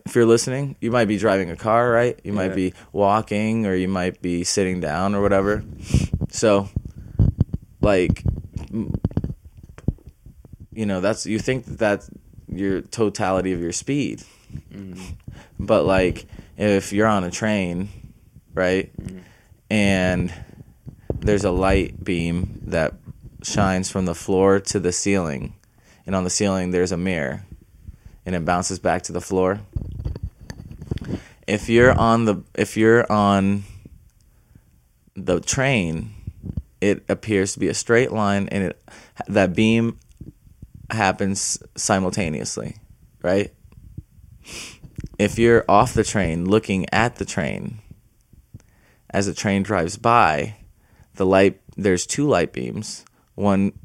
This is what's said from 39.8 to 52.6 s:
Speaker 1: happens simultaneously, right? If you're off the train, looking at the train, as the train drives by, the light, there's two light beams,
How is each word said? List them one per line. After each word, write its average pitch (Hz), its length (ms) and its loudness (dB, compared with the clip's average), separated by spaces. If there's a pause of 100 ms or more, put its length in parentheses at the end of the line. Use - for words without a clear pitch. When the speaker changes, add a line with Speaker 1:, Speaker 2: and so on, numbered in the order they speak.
Speaker 1:
happens 98 640 0 (180)
simultaneously, 92 1000 -2 (480)
right? 95 280 0 (1700)
If 104 200 0
you're 117 320 6
off 110 240 6
the 113 100 2
train, 87 460 -2
looking 101 420 2
at 117 260 0
the 95 80 -6
train, 78 540 -6 (1300)
as 98 160 0
the 90 60 -4
train 98 280 0
drives 95 360 -2
by, 107 580 2 (600)
the 98 100 0
light, 95 340 6 (180)
there's 98 300 0
two 147 200 -2
light 87 260 0
beams, 62 520 -10 (300)